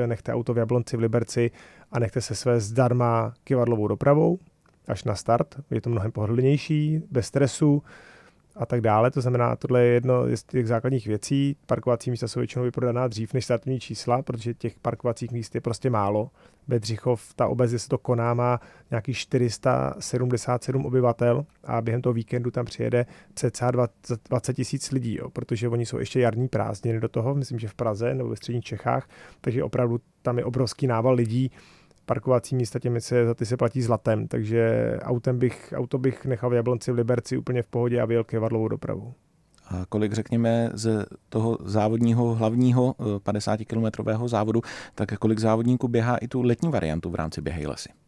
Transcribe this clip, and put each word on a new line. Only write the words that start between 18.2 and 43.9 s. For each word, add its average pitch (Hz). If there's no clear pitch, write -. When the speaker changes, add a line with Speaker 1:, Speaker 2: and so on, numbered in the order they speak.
Speaker 1:
má 123
nějakých 117
čtyři 123
sta 131
sedmdesát 123
sedm 131
obyvatel 123
a 117
během 117
toho 127
víkendu 120
tam 123
přijede 120
cca 123
dvacet 127
tisíc -
lidí, 120
jo, -
protože 120
oni 117
jsou 117
ještě 120
jarní 120
prázdniny 107
do 113
toho, 120
myslím, 131
že 110
v 101
Praze 117
nebo 127
ve 113
středních 117
Čechách, 120
takže 127
opravdu 120
tam 120
je 120
obrovský 123
nával 120
lidí. 120
Parkovací 123
místa, 123
těmi 120
se, 120
za 117
ty 117
se 120
platí 123
zlatem, 110
takže 113
autem 123
bych, -
auto 131
bych 127
nechal 127
v 123
Jablonci, 120
v 120
Liberci 120
úplně 123
v -
pohodě 120
a 117
vyjel 113
kivadlovou 113
dopravu. 110
Speaker 2:
A 90
kolik, 107
řekněme, 117
z 110
toho 113
závodního 113
hlavního, 123
eh, 104
padesátikilometrového 110